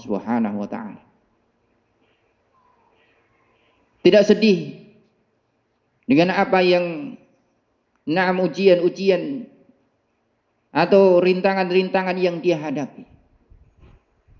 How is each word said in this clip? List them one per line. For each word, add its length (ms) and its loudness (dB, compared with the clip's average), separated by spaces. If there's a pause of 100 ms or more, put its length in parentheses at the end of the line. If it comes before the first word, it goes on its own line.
Subhanahu 560 -6
wa 80 -8
taala. 360 -14 (3000)
Tidak 220 6
sedih 580 0 (1300)
dengan 240 2
apa 320 0
yang, 500 -2 (920)
naam, 340 -2
ujian-ujian 1040 0 (1300)
atau 480 4
rintangan-rintangan 960 -2
yang 240 -2
dia 160 0
hadapi. 480 -10 (1300)